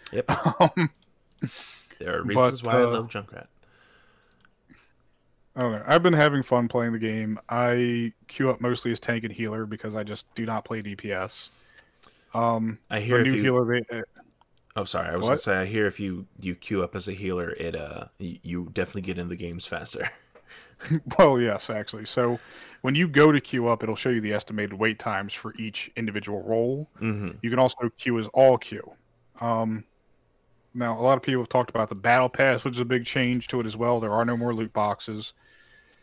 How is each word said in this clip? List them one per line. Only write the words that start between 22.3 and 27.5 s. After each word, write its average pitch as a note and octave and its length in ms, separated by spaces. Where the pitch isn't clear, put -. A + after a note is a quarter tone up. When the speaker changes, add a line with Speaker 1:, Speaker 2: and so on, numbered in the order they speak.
Speaker 2:
when C3 120
you E3+ 140
go D3+ 240
to C#3+ 100
queue A#2+ 260
up, A#2 140
it'll A2 140
show - 140
you A#2 120
the G#2 120
estimated G#2 400
wait G#2+ 260
times G2+ 340
for - 240
each A2 380
individual G#2 480
role. A#2+ 440
Speaker 1:
Mm-hmm. G#2 400
Speaker 2:
You A#2 80
can A#2+ 80